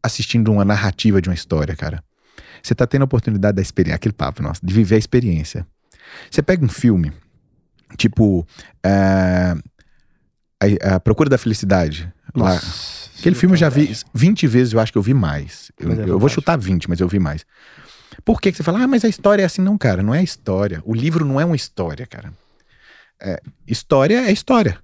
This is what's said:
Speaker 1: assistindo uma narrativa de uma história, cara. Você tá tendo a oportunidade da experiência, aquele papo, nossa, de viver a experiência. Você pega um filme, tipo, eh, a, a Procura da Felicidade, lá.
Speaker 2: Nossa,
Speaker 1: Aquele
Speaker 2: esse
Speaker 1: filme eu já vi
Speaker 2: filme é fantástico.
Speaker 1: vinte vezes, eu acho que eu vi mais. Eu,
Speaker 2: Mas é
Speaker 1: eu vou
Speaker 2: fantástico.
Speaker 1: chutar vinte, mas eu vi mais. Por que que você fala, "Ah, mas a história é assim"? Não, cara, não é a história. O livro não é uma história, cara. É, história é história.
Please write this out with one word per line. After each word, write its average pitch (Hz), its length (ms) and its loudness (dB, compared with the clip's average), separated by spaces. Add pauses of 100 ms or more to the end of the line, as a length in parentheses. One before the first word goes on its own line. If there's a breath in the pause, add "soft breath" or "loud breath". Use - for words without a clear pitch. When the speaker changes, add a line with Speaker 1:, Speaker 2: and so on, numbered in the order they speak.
Speaker 1:
assistindo 113 520 -2
uma 101 100 2
narrativa 98 580 0
de 85 60 -6
uma 90 80 -2
história, 78 400 -4
cara. 76 260 -8 (600 loud breath)
Você - 100 -2
tá 123 140 2
tendo 139 140 0
a 139 40 4
oportunidade 104 520 0
da 98 40 0
experiência, 85 360 0
aquele 110 160 -2
papo, 69 280 -6
nossa, 73 220 -6
de 90 100 -2
viver 107 220 4
a - 20 4
experiência. 90 720 -2 (640 loud breath)
Você 156 100 0
pega 170 220 0
um 110 60 0
filme, 87 420 2 (880)
tipo, 98 500 0 (360 loud breath)
eh, 92 720 2 (1300)
a, 95 120 2
a 92 40 0
Procura 143 300 2
da 131 80 4
Felicidade, 90 760 -2 (220)
lá. 92 200 2
Speaker 2:
Nossa, - 520 -8 (140)
Speaker 1:
Aquele 175 140 2
Speaker 2:
esse - 60 -2
Speaker 1:
filme 185 140 4
eu 170 40 4
já 156 120 4
vi 123 60 -2
Speaker 2:
filme 147 100 4
é 110 100 -8
fantástico. - 180 -14
Speaker 1:
vinte 160 340 2
vezes, 120 260 2
eu 113 60 2
acho 110 120 0
que - 60 -2
eu 104 40 2
vi 113 120 0
mais. 73 680 -2
Eu, - 100 -4
Speaker 2:
Mas 110 100 0
é - 20 -4
Speaker 1:
eu 104 40 -4
vou 90 160 0
Speaker 2:
fantástico. 147 200 2
Speaker 1:
chutar 170 160 0
vinte, 92 320 -2
mas 87 100 -2
eu 90 80 0
vi 98 120 -2
mais. 78 260 -4 (800 loud breath)
Por - 180 0
que 190 100 2
que - 60 -10
você 165 60 -8
fala, 185 200 0
"Ah, 254 40 2
mas 262 180 2
a - 20 2
história 202 340 2
é 190 40 2
assim"? 180 160 -4
Não, 196 160 0
cara, 98 260 0
não 107 100 0
é 156 60 0
a 185 40 2
história. 95 600 -4
O 113 80 -4
livro 151 320 -2
não 135 140 0
é 160 60 0
uma 170 100 0
história, 82 500 -8
cara. - 280 -18 (880 soft breath)
É, 95 200 -8 (260)
história 147 600 0
é 190 40 2
história. 214 520 0